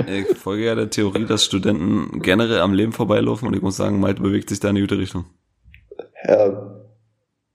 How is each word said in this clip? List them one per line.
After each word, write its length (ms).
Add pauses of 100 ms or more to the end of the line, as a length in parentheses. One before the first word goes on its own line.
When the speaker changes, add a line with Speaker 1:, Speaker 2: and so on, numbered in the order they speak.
Speaker 1:
Ich 300
folge 300
ja 80
der 160
Theorie, 340
dass 220
Studenten 760
generell 400
am 140
Leben 180
vorbeilaufen 560
und 80
ich 60
muss 140
sagen, 240
Malte 220
bewegt 280
sich 100
da 80
in 60
die 80
gute 160
Richtung. 260 (1040)
Speaker 2:
Ja. 480 (800)